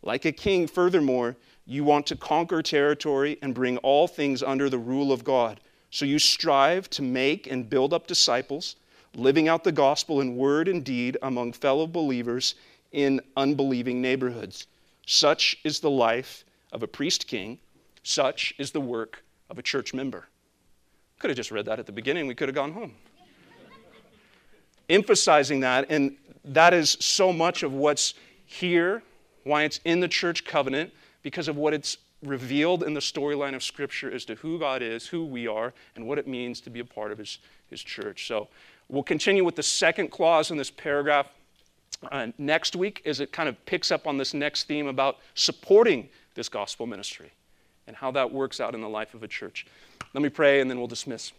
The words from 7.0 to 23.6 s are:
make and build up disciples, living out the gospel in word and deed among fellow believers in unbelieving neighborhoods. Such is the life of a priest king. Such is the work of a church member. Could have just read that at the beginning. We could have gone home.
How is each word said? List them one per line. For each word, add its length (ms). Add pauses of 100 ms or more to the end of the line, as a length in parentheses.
make 460
and 200
build 240
up 140
disciples, 680 (380)
living 340
out 160
the 80
gospel 480
in 160
word 320
and 160
deed 380
among 280
fellow 360
believers 680 (380)
in 260 (160)
unbelieving 680
neighborhoods. 640 (400)
Such 580
is 160
the 80
life 560 (260)
of 120
a 40
priest 400
king. 320 (440)
Such 560
is 140
the 80
work 440 (240)
of 100
a 40
church 320
member. 340 (920)
Could 120
have 60
just 140
read 140
that 140
at 80
the 60
beginning. 340
We 80
could 140
have 60
gone 180
home. 220 (2000)